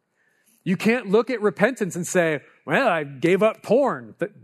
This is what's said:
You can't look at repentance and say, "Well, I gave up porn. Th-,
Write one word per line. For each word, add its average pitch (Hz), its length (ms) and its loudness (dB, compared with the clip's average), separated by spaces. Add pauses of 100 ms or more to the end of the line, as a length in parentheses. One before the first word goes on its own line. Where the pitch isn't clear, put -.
(640)
You 185 100 0
can't 220 320 0
look 220 220 2
at 233 120 -4
repentance 208 540 0
and 175 100 -6
say, 165 360 0 (240)
"Well, 220 240 2
I 160 160 -2
gave 160 360 0
up 214 220 0
porn. 175 560 -2
Th-, - 140 -6 (100)